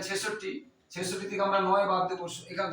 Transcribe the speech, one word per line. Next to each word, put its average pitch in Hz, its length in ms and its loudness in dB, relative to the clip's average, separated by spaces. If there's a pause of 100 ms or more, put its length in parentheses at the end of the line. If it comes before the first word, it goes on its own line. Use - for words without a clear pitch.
ছেষট্টি, 196 440 -4 (420)
ছেষট্টি 190 380 -2
থেকে 202 160 0
আমরা 202 120 4 (100)
নয় 196 220 6
বাদ 180 180 4
দেবো, 185 160 -4 (260)
এখানে 180 220 -2